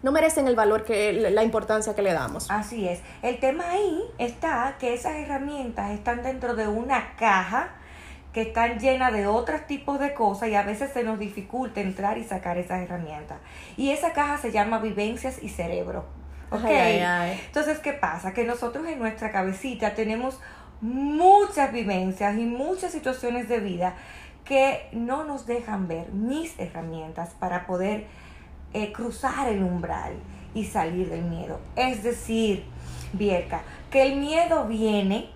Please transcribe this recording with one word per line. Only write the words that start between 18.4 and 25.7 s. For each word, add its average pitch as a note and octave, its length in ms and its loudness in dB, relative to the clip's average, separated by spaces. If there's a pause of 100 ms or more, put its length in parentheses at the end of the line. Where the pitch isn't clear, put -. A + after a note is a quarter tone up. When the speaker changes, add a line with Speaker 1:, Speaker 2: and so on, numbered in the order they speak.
Speaker 2:
nosotros A#3+ 440 -4
en D#4 120 -6
nuestra G#3+ 320 -4
cabecita G#3 640 -2
tenemos A3+ 440 -2 (420)
muchas D4 880 6
vivencias G3+ 680 0
y A#3 80 0
muchas D#4+ 460 -2
situaciones B3 580 -2
de A#3 100 2
vida F3+ 360 -2 (500)
que C4+ 460 4
no B3 320 -2
nos C#4 220 -8
dejan G#3+ 420 -2